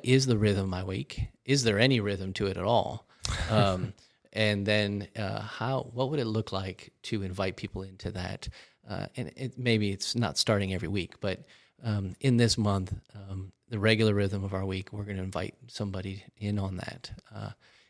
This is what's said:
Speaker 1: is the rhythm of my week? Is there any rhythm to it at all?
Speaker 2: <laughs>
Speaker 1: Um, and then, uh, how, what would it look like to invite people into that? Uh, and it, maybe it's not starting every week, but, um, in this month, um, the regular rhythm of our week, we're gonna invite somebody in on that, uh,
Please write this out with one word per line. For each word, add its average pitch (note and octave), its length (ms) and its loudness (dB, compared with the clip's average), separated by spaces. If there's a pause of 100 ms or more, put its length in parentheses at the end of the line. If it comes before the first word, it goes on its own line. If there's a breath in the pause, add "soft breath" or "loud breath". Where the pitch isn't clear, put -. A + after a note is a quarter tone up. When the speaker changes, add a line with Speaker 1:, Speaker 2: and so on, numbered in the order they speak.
Speaker 1:
is C3 220 6
the A#2 100 4
rhythm G2+ 280 4
of F#2+ 40 -2
my F#2 140 -4
week? - 380 -4 (240)
Is C3 180 2
there G#2 160 4
any B2+ 200 6
rhythm F#2+ 340 -2
to G2+ 140 0
it F#2+ 100 -2
at E2+ 60 -4
all? G#2+ 420 2 (220 loud breath)
Speaker 2:
<laughs> - 220 0
Speaker 1:
Um, G2 440 2 (400)
and G#2 320 2
then, G#2 420 0 (100)
uh, G#2 240 -4
how, B2 520 -4
what C3 180 -2
would D3+ 80 -2
it A#2+ 60 0
look A2 260 -2
like F#2+ 400 -8 (120)
to G2+ 200 -4
invite F#2+ 340 -2
people F#2+ 260 -8
into F#2+ 280 -8
that? F#2 360 -8 (400 soft breath)
Uh, G2+ 200 -6 (100)
and A2+ 180 -8
it, - 220 -8
maybe A2+ 340 4
it's - 240 -4
not A2+ 220 0
starting G2+ 360 2
every E2+ 140 -2
week, F#2+ 320 -2
but, F#2+ 240 -4 (400)
um, G2+ 380 -2
in B2+ 160 4
this A#2 200 6
month, G2 360 2 (220)
um, G2 360 -10 (180)
the A2+ 100 -4
regular A2 340 6
rhythm G2+ 300 2
of F#2+ 100 -4
our F#2+ 120 -2
week, F#2+ 280 -4
we're G#2 100 -6
gonna G2 200 -6
invite F#2+ 320 -4 (120)
somebody G2 560 -6 (140)
in G#2 220 -2
on F#2+ 180 -4
that, - 340 -10 (240)
uh, G#2 140 -8 (400)